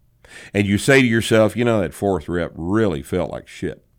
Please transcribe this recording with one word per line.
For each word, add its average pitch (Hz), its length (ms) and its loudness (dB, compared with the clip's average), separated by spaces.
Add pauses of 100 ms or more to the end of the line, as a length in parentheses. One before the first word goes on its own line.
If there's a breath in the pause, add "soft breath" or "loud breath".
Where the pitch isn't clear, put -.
(520 loud breath)
And 101 140 0
you 98 120 2
say 135 220 4
to 127 60 4
yourself, 113 500 2
"You 120 80 0
know, 113 160 2
that 80 120 -4
fourth 95 360 -2
rep 85 260 -4
really 87 480 -2
felt 82 280 -4
like - 180 -14
shit. - 360 -10 (140)